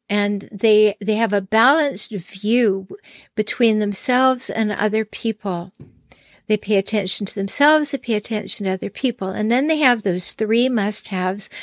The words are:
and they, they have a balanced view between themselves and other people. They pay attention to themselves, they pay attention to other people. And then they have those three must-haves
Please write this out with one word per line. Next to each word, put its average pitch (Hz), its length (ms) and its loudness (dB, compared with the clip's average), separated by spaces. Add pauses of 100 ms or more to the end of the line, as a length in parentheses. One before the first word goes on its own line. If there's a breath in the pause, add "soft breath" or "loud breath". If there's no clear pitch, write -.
(100)
and 202 420 -2
they, 214 480 4
they 208 140 -2
have 214 180 0
a 202 80 2
balanced 254 720 2
view 196 760 0 (480 loud breath)
between 214 440 2
themselves 247 720 0
and 214 200 -2
other 214 360 -2
people. 190 640 -6 (760 soft breath)
They 214 100 2
pay 208 180 0
attention 196 480 -2
to - 100 -8
themselves, 294 560 2
they 262 80 -2
pay - 140 -4
attention 208 540 -4
to 185 60 0
other 190 180 -4
people. 226 400 -2
And 214 200 -2
then 269 180 2
they 311 100 2
have 247 240 2
those 180 300 0
three 233 360 2
must-haves 202 800 -2 (140 loud breath)